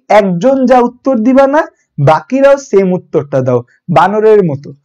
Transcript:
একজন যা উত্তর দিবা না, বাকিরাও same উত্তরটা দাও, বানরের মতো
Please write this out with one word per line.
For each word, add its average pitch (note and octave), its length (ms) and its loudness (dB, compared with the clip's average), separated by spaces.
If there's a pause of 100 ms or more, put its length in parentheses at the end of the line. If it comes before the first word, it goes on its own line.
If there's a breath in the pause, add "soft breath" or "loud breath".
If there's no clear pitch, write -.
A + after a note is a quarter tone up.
একজন G3+ 460 0 (100)
যা B3+ 140 2
উত্তর B3 360 -4 (120)
দিবা C4 200 2
না, D4 140 -2 (360)
বাকিরাও B3+ 600 0 (120)
same G3 240 2
উত্তরটা C#3+ 480 -4
দাও, B2+ 180 -2 (300)
বানরের G#3 540 2
মতো C#3+ 260 -6 (160)